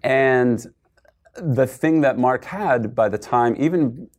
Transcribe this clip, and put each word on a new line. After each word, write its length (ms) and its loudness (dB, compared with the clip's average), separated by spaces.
And 640 2
the 300 0
thing 340 0
that 180 0
Mark 260 0
had 520 -2
by 140 2
the 80 -4
time, 400 0
even, 500 -2